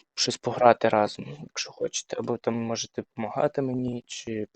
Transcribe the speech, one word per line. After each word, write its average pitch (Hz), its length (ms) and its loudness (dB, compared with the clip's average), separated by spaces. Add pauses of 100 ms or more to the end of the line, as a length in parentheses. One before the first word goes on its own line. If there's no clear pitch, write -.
(140)
щось - 220 0
пограти 117 520 6
разом, 113 520 0
якщо - 320 -8
хочете. - 440 -6
Або 120 200 -4
там 113 180 0
можете 117 480 -4
допомагати 135 600 -2
мені, 127 440 -2
чи 107 500 -6